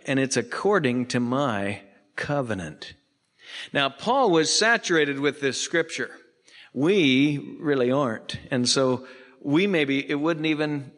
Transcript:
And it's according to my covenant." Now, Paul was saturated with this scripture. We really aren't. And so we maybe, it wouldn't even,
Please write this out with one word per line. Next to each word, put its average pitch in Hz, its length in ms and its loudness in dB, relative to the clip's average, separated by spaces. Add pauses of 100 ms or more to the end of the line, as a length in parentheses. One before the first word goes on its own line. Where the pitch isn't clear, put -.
And 135 140 2
it's 131 160 0
according 127 680 0
to 123 120 -2
my 117 640 -2 (340)
covenant." 107 800 -6 (760)
Now, 139 160 0
Paul 240 420 0
was 160 260 4
saturated 175 600 2
with 143 220 -2
this 131 200 -2
scripture. 160 520 -4 (600)
We 143 880 2
really 135 320 0
aren't. 127 480 -2 (100)
And 123 200 -2
so 127 400 0 (340)
we 156 240 2
maybe, 139 420 0
it 147 120 -2
wouldn't 156 260 -2
even, 151 520 -4